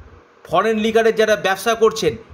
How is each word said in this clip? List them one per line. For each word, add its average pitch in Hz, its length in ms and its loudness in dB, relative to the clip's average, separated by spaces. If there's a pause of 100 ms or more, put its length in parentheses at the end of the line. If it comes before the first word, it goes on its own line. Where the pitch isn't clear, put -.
(440)
foreign 214 340 0
লিগারের 220 360 2
যারা 214 220 2
ব্যবসা 190 380 -2
করছেন, 208 420 0 (180)